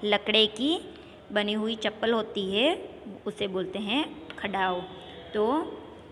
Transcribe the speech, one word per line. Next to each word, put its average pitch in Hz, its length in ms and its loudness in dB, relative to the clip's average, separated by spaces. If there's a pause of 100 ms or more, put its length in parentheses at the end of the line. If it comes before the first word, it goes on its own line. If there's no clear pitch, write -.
लकड़े 208 440 6
की 269 460 -2 (380)
बनी 208 220 2
हुई 220 220 0
चप्पल 220 380 2
होती 208 420 0
है 285 340 4 (360)
उसे 202 220 -2
बोलते 190 320 -2
हैं 220 480 -2 (120)
खड़ाऊ। 190 420 2 (520)
तो 233 380 2 (400)